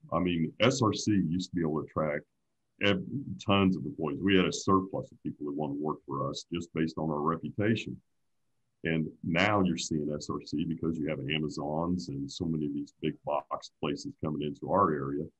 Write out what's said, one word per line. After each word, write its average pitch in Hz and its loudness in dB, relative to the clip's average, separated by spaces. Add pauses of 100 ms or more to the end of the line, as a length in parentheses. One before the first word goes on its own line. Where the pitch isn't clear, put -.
(120)
I 82 2
mean, 87 0
S 127 4
R 104 4
C - -2
used 90 2
to 90 -6
be 87 2
able 78 0
to 71 -8
attract 76 -2 (580)
ev-, 98 4 (420)
tons 98 6
of 67 -4
employees. 76 -4
We 95 6
had 92 8
a 82 2
surplus 92 2
of - -20
people 73 -8
that 73 -4
wanted 71 -4
to 73 -6
work 76 -2
for 69 -4
us - -10
just 85 -6
based 80 0
on 80 -2
our 73 0
reputation. 82 0 (880)
And 80 2 (160)
now 95 4
you're 85 2
seeing 76 -2
S 76 -6
R 73 -4
C 78 -2
because 82 -2
you 76 -2
have 78 -2 (100)
Amazons 78 -2
and 69 -6
so - -6
many 78 -2
of 71 -4
these - -8
big 78 -2 (100)
box - -4 (100)
places 78 -4 (120)
coming 76 -2
into 71 -6
our 90 4
area. 71 -2 (160)